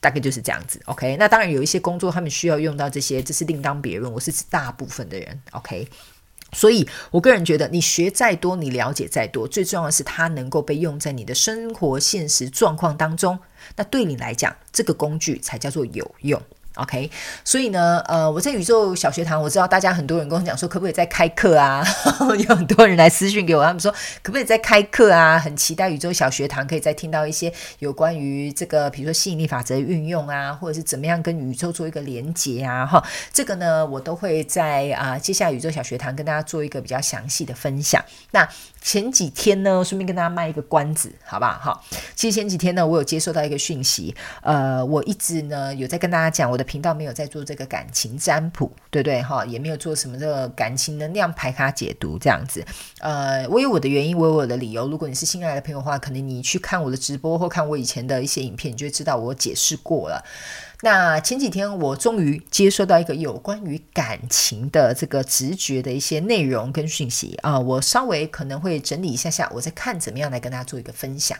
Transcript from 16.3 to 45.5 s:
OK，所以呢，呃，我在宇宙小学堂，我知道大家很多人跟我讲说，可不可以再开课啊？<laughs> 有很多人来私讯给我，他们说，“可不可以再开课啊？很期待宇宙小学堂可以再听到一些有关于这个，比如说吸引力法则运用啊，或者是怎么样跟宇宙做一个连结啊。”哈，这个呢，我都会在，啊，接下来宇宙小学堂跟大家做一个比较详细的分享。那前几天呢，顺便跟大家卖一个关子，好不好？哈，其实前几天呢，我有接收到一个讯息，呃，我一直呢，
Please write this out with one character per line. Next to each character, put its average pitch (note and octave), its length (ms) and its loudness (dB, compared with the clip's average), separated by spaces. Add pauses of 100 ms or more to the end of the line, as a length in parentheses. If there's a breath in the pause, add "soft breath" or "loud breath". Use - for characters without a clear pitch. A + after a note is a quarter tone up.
OK， - 320 -4 (340 loud breath)
所 - 160 2
以 B3+ 100 0
呢， F3 320 4
呃， D#3+ 300 2
我 D#3 80 -2
在 C#4+ 120 0
宇 G#3 120 -2
宙 G#3 320 6
小 E3 140 2
学 E3+ 160 -2
堂， D#3 160 0
我 D3+ 80 0
知 C3+ 80 0
道 F#3 100 4
大 F#3+ 120 4
家 F#3+ 120 4
很 F3 140 0
多 D#3+ 140 0
人 D3 100 -4
跟 E3 100 0
我 F3+ 60 -2
讲 E3+ 100 -4
说， F3 140 -4
可 F3 100 -4
不 F3 40 -4
可 F#3+ 80 -2
以 - 20 -4
再 F3 140 2
开 E3+ 220 2
课 E3 280 6
啊？ C#3 260 6 (260)
<laughs> B3+ 280 2 (100)
有 A3+ 80 8
很 F3 120 2
多 A3+ 200 10
人 F#3 80 6
来 E3+ 140 10
私 F#3+ 180 2
讯 G#3 200 2
给 D#3+ 80 6
我， D3 100 6
他 F3 80 4
们 F3+ 60 -6
说 G3 120 2 (300 loud breath)
，“可 - 100 -8
不 - 20 -8
可 C4+ 60 0
以 B3 40 0
再 A3 160 4
开 A3 240 8
课 G#3 280 8
啊？ E3 280 8
很 D3 180 -4
期 - 160 0
待 F#3 160 0
宇 D3+ 80 -2
宙 E3+ 160 -2
小 C3+ 160 4
学 C#3 180 -2
堂 C#3 200 -4
可 D#3+ 80 -2
以 D#3 40 0
再 D3+ 140 0
听 D#3+ 160 -8
到 D#3 160 0
一 D#3 60 -4
些 E3+ 200 -2 (280 loud breath)
有 C#3+ 120 -4
关 D#3+ 240 2
于 C#3+ 380 -4
这 D#3+ 140 -6
个， C#3+ 240 2
比 C#3 100 -10
如 C#3+ 60 -4
说 D#3+ 60 -2
吸 F#3+ 180 0
引 D#3+ 80 -4
力 D#3+ 80 0
法 C3 160 -2
则 C3 120 -2
运 D3+ 300 0
用 D#3+ 220 -4
啊， C#3+ 260 -4
或 E3+ 140 -8
者 D#3 80 -4
是 D#3+ 80 -6
怎 C#3+ 160 -4
么 D3 80 -4
样 E3+ 160 2
跟 E3+ 160 -2
宇 B2+ 160 -4
宙 F3 160 -4
做 E3+ 160 -6
一 - 20 -4
个 D#3 120 -8
连 C#3 340 -8
结 C3 280 -2
啊。” B2+ 220 -2
哈， E3 180 4 (300 loud breath)
这 C#4 100 0
个 G3+ 120 -4
呢， E3 280 2
我 C3+ 160 -4
都 D#3+ 160 -6
会 E3+ 280 -2
在， C#3+ 480 0
啊， C3+ 260 -2
接 F3 160 -4
下 F#3 120 2
来 E3 60 2
宇 B2+ 80 -4
宙 D#3+ 120 -4
小 D3 100 -6
学 B2 160 -8
堂 C3 180 -6
跟 D3+ 80 -8
大 D#3 80 -2
家 D3+ 120 -2
做 D#3 200 -6
一 D3 60 -6
个 C#3 100 -8
比 - 80 -12
较 B2+ 140 -4
详 - 260 -4
细 - 160 -4
的 B2+ 120 -8
分 C#3 260 -4
享。 - 240 2 (240 loud breath)
那 F3+ 180 6 (320 loud breath)
前 G#3+ 320 0
几 E3+ 200 2
天 G3 320 2
呢， F#3+ 200 4
顺 F#3 140 -2
便 F#3+ 80 -4
跟 F3+ 100 -2
大 F3+ 60 0
家 E3+ 80 2
卖 E3+ 180 -2
一 D#3+ 60 -4
个 - 80 -4
关 D3+ 320 0
子， - 180 -4 (140)
好 - 140 -6
不 A#2+ 40 0
好？ A#2 160 2
哈， - 220 -4 (340 loud breath)
其 A3+ 140 0
实 G3 60 0
前 G#3 120 -2
几 F#3 80 -2
天 F3 200 0
呢， F3+ 100 4
我 D#3+ 120 4
有 D#3 60 2
接 D#3+ 160 -2
收 D#3+ 140 -2
到 D#3 100 2
一 D3+ 60 -2
个 C#3+ 80 -4
讯 C#3+ 260 -4
息， F2 320 -2 (280 loud breath)
呃， C3+ 420 2
我 D3 200 2
一 G#3 100 -2
直 E3 260 -4
呢， C#3+ 320 -6